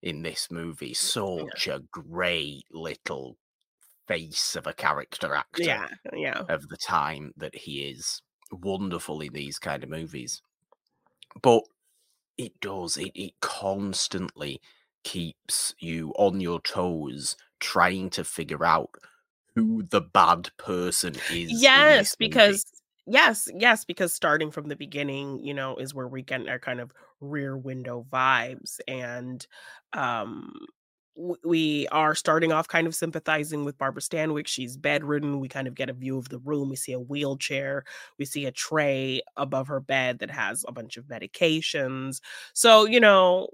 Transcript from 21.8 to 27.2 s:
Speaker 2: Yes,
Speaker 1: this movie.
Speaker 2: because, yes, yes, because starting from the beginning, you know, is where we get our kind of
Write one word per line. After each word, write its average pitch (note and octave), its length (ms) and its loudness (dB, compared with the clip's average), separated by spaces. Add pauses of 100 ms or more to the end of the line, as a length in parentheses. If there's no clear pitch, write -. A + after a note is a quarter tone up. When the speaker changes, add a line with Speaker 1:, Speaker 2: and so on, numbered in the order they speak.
Speaker 2:
Yes, G3+ 180 4
Speaker 1:
this - 60 -20
movie. G#3 340 8
Speaker 2:
because, G3+ 100 -2 (420)
yes, A3+ 500 4
yes, A3 280 4
because F3 280 -2
starting D3+ 380 2
from D3+ 180 -8
the C#3+ 80 -6
beginning, C#3 640 -6
you C#3+ 140 -6
know, C3+ 220 -4
is C3+ 180 -8
where B2+ 140 -8
we C3 140 -10
get B2+ 260 -4
our B2+ 100 -4
kind B2 220 -6
of B2 120 -12 (280)